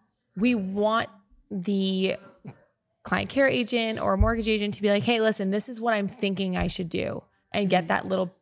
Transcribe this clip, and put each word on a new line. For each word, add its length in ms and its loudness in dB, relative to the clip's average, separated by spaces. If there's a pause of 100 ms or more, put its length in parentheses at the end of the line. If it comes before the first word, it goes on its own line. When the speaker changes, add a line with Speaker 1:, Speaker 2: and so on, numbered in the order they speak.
(340)
Speaker 1:
we 180 2
want 560 0 (400)
the 680 0 (880)
client 260 -2
care 180 4
agent 540 0
or 160 2
mortgage 320 2
agent 260 0
to 60 -10
be 80 2
like, 140 2
"Hey, 180 2
listen, 300 2
this 180 -2
is 100 -8
what 140 0
I'm 140 0
thinking 500 -2
I 100 0
should 220 -4
do," 340 -4 (280)
and 180 0
get 140 4
Speaker 2:
Mm-hmm. 40 -8
Speaker 1:
that 200 -2
little 200 -2 (140)